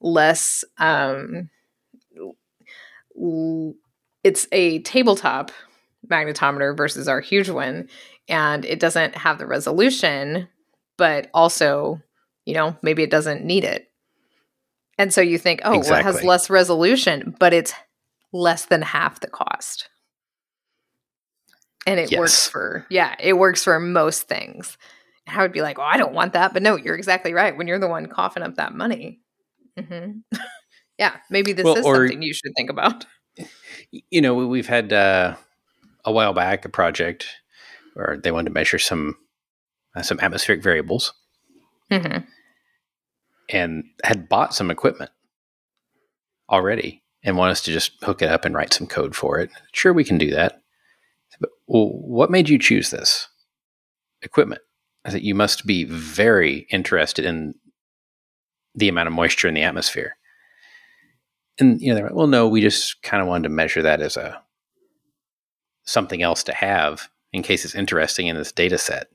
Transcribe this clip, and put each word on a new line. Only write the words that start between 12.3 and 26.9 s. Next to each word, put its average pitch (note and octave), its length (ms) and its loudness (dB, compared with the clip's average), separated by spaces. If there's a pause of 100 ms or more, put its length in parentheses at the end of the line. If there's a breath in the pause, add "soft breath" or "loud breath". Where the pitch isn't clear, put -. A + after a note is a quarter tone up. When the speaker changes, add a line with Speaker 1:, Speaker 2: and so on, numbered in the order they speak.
Speaker 1:
you - 80 -4
know, D#3+ 280 -2
maybe D#3+ 200 0
it D3+ 100 0
doesn't D3+ 340 0
need F3+ 180 0
it. - 220 -4 (1120)
And G3 160 0
so G3 80 4
you E3+ 160 2
think, E3+ 260 0
"Oh, G#3+ 80 0
well, G3+ 80 4
it - 60 -4 (180)
has F#3+ 120 0
Speaker 2:
Exactly. E3+ 120 -2
Speaker 1:
less F3+ 220 4
resolution," F3+ 880 2
but F3 140 6
it's E3 200 2 (600)
less F3 320 0
than D#3+ 160 2
half D3 400 -4
the - 80 -10
cost. - 580 -6 (2000)
And F#3+ 120 0
it D#3+ 180 -2
works E3 160 2
Speaker 2:
Yes. - 160 2
Speaker 1:
for, - 400 -8
yeah, F3+ 300 0
it F#3+ 140 4
works F#3 300 4
for E3 160 2
most E3+ 480 0
things. - 500 -10 (480 soft breath)
And D#3+ 120 -10
I G3+ 40 2
would F#3 120 0
be D3+ 80 -2
like, D3+ 160 -4
"Well, C#3+ 100 -6
I E3 100 2
don't C#3+ 160 0
want E3+ 200 -2
that." F#3 200 2
But F#3 100 0
no, G#3+ 120 4
you're E3 220 -6